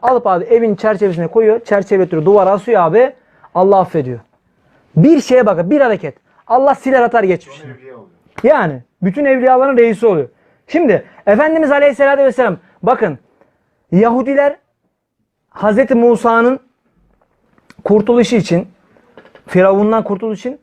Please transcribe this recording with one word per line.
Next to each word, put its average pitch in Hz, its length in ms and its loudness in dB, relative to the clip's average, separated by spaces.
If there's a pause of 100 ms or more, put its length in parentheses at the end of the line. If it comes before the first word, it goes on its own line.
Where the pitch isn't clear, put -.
alıp 240 260 -2
abi 180 160 0
evin 226 320 0
çerçevesine 190 520 -2
koyuyor. 226 380 0
Çerçeve 196 380 0
ettiriyor, 160 220 -4
duvara 190 260 4
asıyor 202 300 0
abi. 220 320 2 (420)
Allah 190 240 2
affediyor. 135 400 -4 (760)
Bir 269 260 4
şeye 254 240 2
bakın, 180 240 -2
bir 285 120 2
hareket. 208 340 -2 (320)
Allah 262 280 2
siler 262 260 0
atar 233 220 0
geçmiş. 170 380 -4 (840)
Yani 196 380 0 (200)
bütün 196 240 -2
evliyaların 262 520 0
reisi 233 300 2
oluyor. 156 200 0 (400)
Şimdi 269 380 0 (220)
Efendimiz 302 440 0
Aleyhisselatü 277 520 0
Vesselam 240 340 -2 (260)
bakın 165 360 -2 (720)
Yahudiler 254 640 0 (920)
Hazreti 220 460 -2
Musa'nın 233 640 0 (1200)
kurtuluşu 214 520 0
için, 175 320 -2 (800)
Firavundan 202 560 0
kurtuluşu 208 360 -8
için 262 240 -12